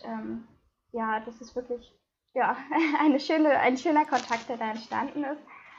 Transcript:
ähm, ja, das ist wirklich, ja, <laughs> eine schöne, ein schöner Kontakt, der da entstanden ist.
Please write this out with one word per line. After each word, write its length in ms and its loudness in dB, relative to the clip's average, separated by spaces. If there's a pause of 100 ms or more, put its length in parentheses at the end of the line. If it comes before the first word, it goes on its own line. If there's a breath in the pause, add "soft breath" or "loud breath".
ähm, 420 -8 (440)
ja, 320 -2
das 160 -14
ist 160 -16
wirklich, 380 -8 (400)
ja, 240 2 (140)
<laughs> 280 2
eine 200 6
schöne, 400 4
ein 180 4
schöner 280 4
Kontakt, 440 -2
der 80 -6
da 140 -4
entstanden 520 -4
ist. 180 -6 (380 loud breath)